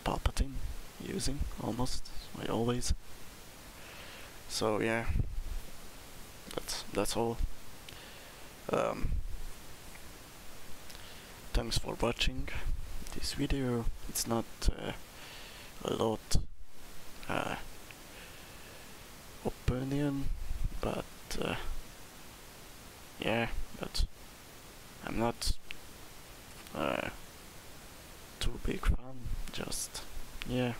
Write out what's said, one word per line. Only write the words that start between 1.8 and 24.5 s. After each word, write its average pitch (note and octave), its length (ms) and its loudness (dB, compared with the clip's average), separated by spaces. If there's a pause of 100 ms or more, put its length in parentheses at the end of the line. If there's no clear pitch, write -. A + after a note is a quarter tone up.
like - 120 -2
always. A#2+ 420 4 (1600)
So, G#2+ 320 2
yeah, A2+ 260 4 (1500)
that's, - 380 -4
that's G2+ 240 2
all. A#2 200 2 (1400)
Um, - 400 2 (2500)
thanks A#2 260 4
for - 220 4
watching - 480 6 (680)
this - 200 2
video. C3 500 4 (240)
It's - 180 0
not, A#2 180 4 (260)
uh, - 220 -2 (920)
a - 100 4
lot, A2 420 6 (920)
uh, - 280 0 (1900)
opinion, C#3 840 2 (520)
but, - 240 0 (360)
uh, - 160 0 (1600)
yeah, A3+ 280 2 (320)
but - 240 2 (1000)